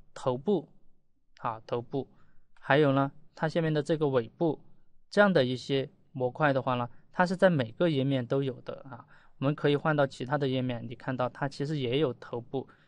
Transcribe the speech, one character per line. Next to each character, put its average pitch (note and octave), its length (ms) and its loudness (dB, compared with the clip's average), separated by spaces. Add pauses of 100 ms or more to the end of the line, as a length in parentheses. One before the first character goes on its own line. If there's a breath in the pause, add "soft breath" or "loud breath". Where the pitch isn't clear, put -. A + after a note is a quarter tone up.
(140)
头 B2+ 240 -2
部 D#3+ 320 -2 (720)
啊， A2 280 -6
头 A#2+ 120 -2
部， B2 300 -6 (500 soft breath)
还 - 200 4
有 D3 140 6
呢， C#3 180 2 (240)
它 E3 120 -2
下 E3 140 -2
面 D#3+ 100 0
的 D3+ 120 0
这 E3 140 0
个 D3+ 100 0
尾 B2+ 220 0
部， E3 300 -2 (520)
这 G3+ 100 4
样 G3+ 100 6
的 D3 140 6
一 B2+ 100 -2
些 C3+ 320 -2 (240)
模 B2+ 200 -2
块 D3 200 2
的 C3 80 2
话 B2+ 140 0
呢， B2 160 -4 (220 soft breath)
它 - 120 2
是 F3+ 120 -2
在 F#3 160 6
每 B2+ 220 0
个 F3+ 140 2
页 C#3 160 2
面 C3 220 0
都 C#3 160 0
有 B2 200 -4
的 - 280 -14
啊。 A#2 160 -16 (320 soft breath)
我 C3+ 80 -2
们 D3 80 2
可 D3 160 0
以 C#3+ 60 4
换 D3+ 200 0
到 C#3+ 120 4
其 C3+ 180 -8
他 C#3+ 140 -2
的 C#3+ 80 0
页 C3 120 0
面， B2 300 -4
你 B2 60 -12
看 C3 200 -6
到 B2 140 -2
它 - 180 -6
其 - 160 -6
实 D3+ 140 -4
也 C3 220 -2
有 C#3+ 160 0
头 - 260 -12
部， - 260 -8 (200 soft breath)